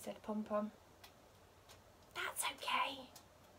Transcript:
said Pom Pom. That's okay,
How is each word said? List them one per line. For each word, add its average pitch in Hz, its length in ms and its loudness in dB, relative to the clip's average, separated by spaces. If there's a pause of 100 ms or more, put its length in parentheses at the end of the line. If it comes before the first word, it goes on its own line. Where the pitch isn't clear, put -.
said - 200 -6
Pom 214 200 2
Pom. 214 280 2 (1400)
That's - 300 0
okay, - 560 2 (580)